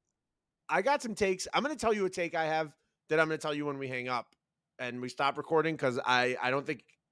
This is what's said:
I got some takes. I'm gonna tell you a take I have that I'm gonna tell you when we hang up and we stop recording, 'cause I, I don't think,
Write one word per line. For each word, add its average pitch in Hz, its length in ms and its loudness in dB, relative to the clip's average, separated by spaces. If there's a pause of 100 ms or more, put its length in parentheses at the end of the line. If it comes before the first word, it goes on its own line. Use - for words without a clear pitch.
(680)
I 170 140 2
got 277 180 2
some 226 140 -6
takes. 190 400 0
I'm 180 80 2
gonna 294 140 -2
tell 226 160 2
you 202 140 0
a 180 40 -2
take 170 240 -4
I 160 120 0
have 156 260 0 (360)
that 156 120 4
I'm 160 60 4
gonna 156 120 -2
tell 151 160 -4
you 147 120 -4
when 139 120 -4
we 135 100 -6
hang 127 200 -4
up 123 180 -2 (520)
and 123 220 -6
we 127 80 -6
stop 143 300 0
recording, 156 380 2
'cause 127 280 0
I, 123 380 4
I 127 80 2
don't 135 160 0
think, 139 180 -6 (280)